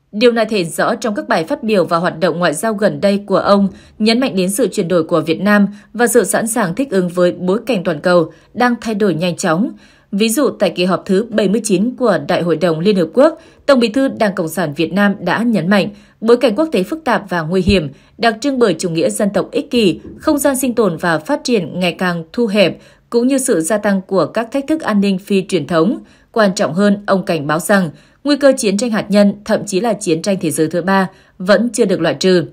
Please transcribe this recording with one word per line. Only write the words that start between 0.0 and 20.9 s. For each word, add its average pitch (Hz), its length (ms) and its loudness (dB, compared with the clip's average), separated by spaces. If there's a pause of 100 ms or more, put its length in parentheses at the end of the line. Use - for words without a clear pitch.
Điều 226 200 2
này 226 140 0
thể 208 180 -2
rõ 170 320 -2
trong 226 200 -4
các - 120 -6
bài 180 160 0
phát 285 200 -6
biểu 208 220 2
và 165 120 0
hoạt 165 220 -2
động 175 200 0
ngoại 165 140 0
giao 226 200 -4
gần 180 280 -2
đây 202 240 0
của 190 120 0
ông, 196 300 2 (320)
nhấn 226 200 2
mạnh 262 160 -2
đến 185 140 0
sự 214 180 0
chuyển 190 200 -4
đổi 170 160 2
của 165 180 0
Việt 156 200 -4
Nam 208 260 4 (260)
và 233 140 2
sự 233 160 4
sẵn 202 240 -2
sàng 202 280 -2
thích 269 160 -4
ứng 180 180 0
với 175 220 2
bối 180 340 -2
cảnh 196 180 -2
toàn 160 160 -4
cầu 175 320 2 (220)
đang 240 280 0
thay 220 140 -4
đổi 202 180 0
nhanh 170 220 -2
chóng. 185 360 0 (400)
Ví 220 180 0
dụ, 233 200 0
tại 190 200 0
kỳ 175 160 -2
họp 185 200 0
thứ 202 240 0
bảy 208 200 0
mươi 220 140 0
chín 214 320 0
của 214 220 2 (100)
Đại 175 140 0
hội 170 140 0
đồng 160 240 0
Liên 196 160 2
Hợp 170 180 2
Quốc, 311 280 2 (240)
Tổng 277 140 4
Bí 233 100 2
thư 269 180 0
Đảng 202 280 -2
Cộng 165 120 -2
sản 156 260 -4
Việt 160 200 -2
Nam 202 260 2
đã 175 240 -2
nhấn 196 260 0
mạnh, 196 200 2 (320)
bối 233 160 4
cảnh 254 180 0
quốc 320 160 0
tế 185 120 0
phức 320 200 -8
tạp 208 260 -2
và 175 120 -2
nguy 175 200 0
hiểm, 175 280 2 (280)
đặc 226 240 2
trưng 269 180 -2
bởi 202 200 2
chủ 180 100 -4
nghĩa 165 200 0
dân 208 240 -2
tộc 170 180 -2
ích 285 200 -4
kỷ, 208 280 2 (180)
không 302 200 0
gian 277 180 0
sinh 254 200 -2
tồn 185 220 0